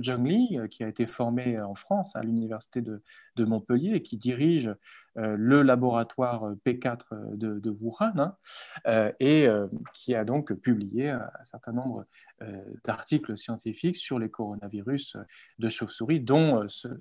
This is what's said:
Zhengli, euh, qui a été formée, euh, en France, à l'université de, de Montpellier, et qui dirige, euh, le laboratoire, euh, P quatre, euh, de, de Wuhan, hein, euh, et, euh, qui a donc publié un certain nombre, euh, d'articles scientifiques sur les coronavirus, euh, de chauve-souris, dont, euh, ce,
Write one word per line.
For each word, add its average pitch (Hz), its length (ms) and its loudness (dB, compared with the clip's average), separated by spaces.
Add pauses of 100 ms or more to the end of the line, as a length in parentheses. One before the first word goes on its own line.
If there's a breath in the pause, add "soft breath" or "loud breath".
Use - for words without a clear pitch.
Zhengli, 139 560 2
euh, 113 100 -4
qui - 160 -10
a 110 40 -4
été 113 180 -2
formée, 120 520 0
euh, 104 100 -4
en 101 80 -8
France, 196 400 -2
à 117 60 -4
l'université 113 600 -2
de, 107 220 -8 (320 soft breath)
de 117 100 2
Montpellier, 123 500 2
et 165 60 0
qui - 160 -8
dirige, 123 560 2 (440 soft breath)
euh, 110 200 -2
le 127 240 6
laboratoire, 123 880 2
euh, 101 160 -8
P 127 160 0
quatre, 120 340 -6
euh, 107 220 -10
de, 107 240 -4
de 107 100 -4
Wuhan, 117 480 -2
hein, 156 200 0 (500 loud breath)
euh, 110 320 4
et, 147 280 6
euh, 104 200 4 (260)
qui - 220 -2
a 110 80 0
donc 131 300 -2
publié 107 560 0
un 120 200 -6 (140)
certain - 300 -12
nombre, 120 320 -4 (360 soft breath)
euh, 101 220 -12 (220)
d'articles 117 520 -2
scientifiques 117 600 -4
sur - 200 -4
les 110 120 -2
coronavirus, 104 880 -6
euh, 101 60 -12 (340 soft breath)
de 117 100 -2
chauve-souris, 113 540 -2
dont, 139 400 4
euh, 104 80 -2
ce, - 180 -12 (140)